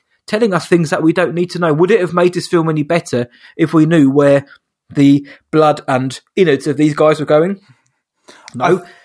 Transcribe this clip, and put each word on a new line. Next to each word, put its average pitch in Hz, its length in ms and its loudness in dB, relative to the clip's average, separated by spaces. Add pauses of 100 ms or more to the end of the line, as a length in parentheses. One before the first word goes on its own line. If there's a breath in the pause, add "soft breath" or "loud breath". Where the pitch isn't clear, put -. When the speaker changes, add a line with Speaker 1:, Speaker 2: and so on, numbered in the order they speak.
(260)
Speaker 1:
telling 214 280 -2
us 160 120 -4
things 170 240 0
that 160 120 -2
we 160 100 2
don't 170 220 -2
need 175 160 -4
to 175 80 -10
know. 165 160 0
Would 180 160 2
it 214 100 2
have 170 140 -4
made 175 200 0
this 175 140 -8
film 165 200 0
any 156 140 -2
better 143 460 -4 (280 soft breath)
if 156 180 -2
we 156 120 4
knew 156 240 2
where 139 340 2 (460 loud breath)
the 143 360 2 (240 loud breath)
blood 156 380 0
and 131 320 -4 (160)
innards 151 300 0
of 143 100 -4
these 151 180 0
guys 151 240 2
were 147 80 -8
going? 165 340 0 (960 loud breath)
No. 175 300 0
Speaker 2:
I - 60 -20 (140)